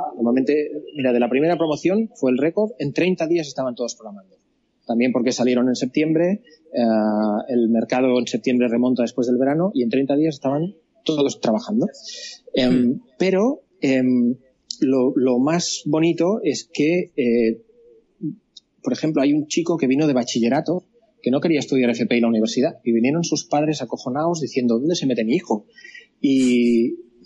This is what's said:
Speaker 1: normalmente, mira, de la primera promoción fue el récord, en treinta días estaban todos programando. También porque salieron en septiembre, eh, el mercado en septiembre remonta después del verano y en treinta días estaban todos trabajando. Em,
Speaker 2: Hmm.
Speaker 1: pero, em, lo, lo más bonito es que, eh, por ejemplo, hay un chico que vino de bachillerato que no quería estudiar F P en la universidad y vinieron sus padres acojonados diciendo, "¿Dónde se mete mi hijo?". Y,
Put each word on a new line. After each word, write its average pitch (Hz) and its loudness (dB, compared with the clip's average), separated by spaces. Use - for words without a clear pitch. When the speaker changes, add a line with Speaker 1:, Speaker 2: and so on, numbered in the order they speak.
Speaker 1:
normalmente, 131 0
mira, 131 0
de 120 2
la 123 0
primera 156 2
promoción 165 0
fue 131 0
el 123 2
récord, 170 0
en 143 -4
treinta 170 0
días 160 -2
estaban 131 -6
todos 117 -6
programando. 101 -20
También 120 2
porque 123 0
salieron 127 2
en 123 0
septiembre, 160 0
eh, 123 -2
el 120 2
mercado 123 2
en 117 -2
septiembre 123 0
remonta 120 0
después 117 -2
del 123 0
verano 151 0
y 127 0
en 117 -2
treinta 139 0
días 151 0
estaban 151 -4
todos 143 0
trabajando. 113 0
Em, 127 2
Speaker 2:
Hmm. - -12
Speaker 1:
pero, 190 0
em, 127 2
lo, 131 2
lo 127 2
más 160 -2
bonito 165 0
es 135 -4
que, 165 0
eh, 117 0
por 123 -4
ejemplo, 156 -2
hay 143 4
un 147 0
chico 170 -2
que 139 2
vino 139 2
de 143 2
bachillerato 127 0
que 123 0
no 139 2
quería 165 2
estudiar 123 0
F 113 -2
P 120 0
en 117 4
la 117 4
universidad 117 0
y 120 -2
vinieron 135 2
sus 160 -4
padres 151 -2
acojonados 147 -4
diciendo, 120 0
"¿Dónde 165 0
se 160 -4
mete 120 0
mi 113 0
hijo?". - -4
Y, 123 2